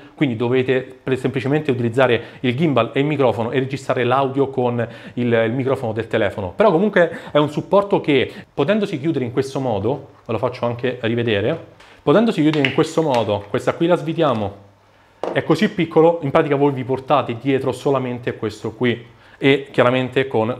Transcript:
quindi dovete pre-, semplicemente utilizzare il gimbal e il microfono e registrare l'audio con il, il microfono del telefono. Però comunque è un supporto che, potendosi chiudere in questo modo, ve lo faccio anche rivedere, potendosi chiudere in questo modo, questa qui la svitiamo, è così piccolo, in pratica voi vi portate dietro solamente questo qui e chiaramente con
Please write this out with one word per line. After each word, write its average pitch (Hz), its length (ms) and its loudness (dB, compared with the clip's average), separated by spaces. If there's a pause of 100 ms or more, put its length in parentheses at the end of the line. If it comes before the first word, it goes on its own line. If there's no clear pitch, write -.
(140)
quindi 131 220 -2
dovete 127 640 0
pre-, 127 140 -2
semplicemente 139 540 -2
utilizzare 120 520 2 (180)
il 123 160 0
gimbal 127 380 2
e 135 60 0
il 143 60 2
microfono 120 440 0
e 131 80 -2
registrare 127 460 -2
l'audio 131 440 0
con 120 400 -2 (260)
il, 120 180 -2
il 113 200 2
microfono 127 400 -2
del 104 140 -4
telefono. 101 500 -2
Però 208 140 4
comunque 180 480 2 (120)
è - 60 2
un 147 140 2
supporto 190 500 0
che, 135 300 0 (240)
potendosi 196 440 -2
chiudere 131 280 -2
in 120 60 -8
questo 135 280 -2
modo, 123 480 -2 (160)
ve 120 80 -6
lo 107 60 -2
faccio - 260 -4
anche 123 380 -4
rivedere, 117 560 0 (440)
potendosi 196 380 4
chiudere 151 260 2
in 127 60 0
questo 160 300 0
modo, 110 480 0
questa 131 240 -2
qui 170 120 -2
la 175 100 4
svitiamo, 143 760 -2 (640)
è 135 120 -2
così 202 260 2
piccolo, 165 520 2
in 135 100 -4
pratica 156 240 2
voi 143 160 2
vi 127 100 -6
portate 127 580 -2
dietro 131 300 0
solamente 127 640 -4
questo 107 360 -8
qui 117 380 -2 (280)
e 139 340 2
chiaramente 127 560 2
con 113 320 0